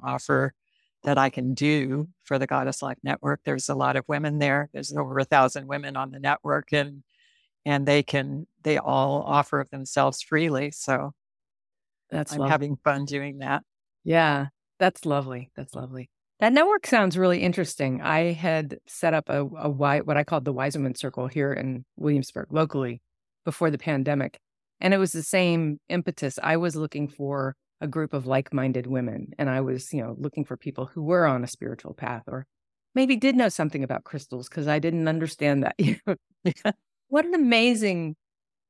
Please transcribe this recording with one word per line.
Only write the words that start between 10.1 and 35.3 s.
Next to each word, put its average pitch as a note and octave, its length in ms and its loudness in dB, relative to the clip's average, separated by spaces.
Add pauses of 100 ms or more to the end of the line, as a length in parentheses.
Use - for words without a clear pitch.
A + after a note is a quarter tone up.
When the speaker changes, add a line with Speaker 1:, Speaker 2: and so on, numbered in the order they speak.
Speaker 1:
freely. D3 480 0
So C#3+ 400 -2 (960)
Speaker 2:
That's D3+ 240 -6
Speaker 1:
I'm D3 60 -4
Speaker 2:
lovely. C#3 120 2
Speaker 1:
having C#3+ 320 2
fun C#3+ 220 2
doing C#3 340 -6
that. C3+ 240 -2 (400)
Speaker 2:
Yeah, D#3 440 4 (320)
that's F#3 260 2
lovely. C3+ 500 -2
That's C3+ 200 -14
lovely. B2+ 340 -12 (300)
That A3+ 140 4
network F#4 320 4
sounds F#3+ 320 4
really F3+ 260 4
interesting. D#3 580 0
I E3 320 2
had D#3+ 540 -2
set E3 260 0
up D#3 160 -2
a, C#3+ 160 0
a D3+ 240 -4
wi-, C#3+ 320 2
what D3 160 0
I D3 60 4
called C#3+ 200 -2
the C3+ 100 -2
Wise C3 220 -2
Women C3+ 200 -2
Circle B2+ 320 -6
here C#3 260 -2
in C3 320 -6 (100)
Williamsburg D3 560 -2
locally C#3 500 -2 (440)
before E3 260 0
the C#3+ 60 -2
pandemic. C#3+ 640 -2 (420)
And F#3 120 4
it G3 40 6
was F#3+ 160 2
the D#3+ 100 -4
same E3 560 2 (100)
impetus. E3 520 -4
I D#3+ 160 2
was E3+ 180 -2
looking D3 320 -4
for C#3 480 -4 (260)
a D#3+ 60 -4
group D#3 260 -4
of C3+ 120 -4
like-minded C3 600 0
women, B2 500 -4
and C#3 120 -2
I C3 120 0
was, B2+ 320 -4
you C#3 80 -2
know, A#2 160 -8
looking C#3+ 280 -6
for B2+ 120 -8
people C3+ 280 -8
who D#3 180 -10
were E3+ 220 4
on C3 180 2
a A#2+ 40 -4
spiritual - 460 -10
path A#2+ 340 -8
or C3 180 -8 (480)
maybe C4 240 4
did C4 180 4
know A#3+ 140 4
something D3+ 340 -2
about B2+ 220 -4
crystals B2+ 420 -10
'cause D3 200 -6
I D3+ 120 2
didn't E3 280 0
understand D3+ 560 2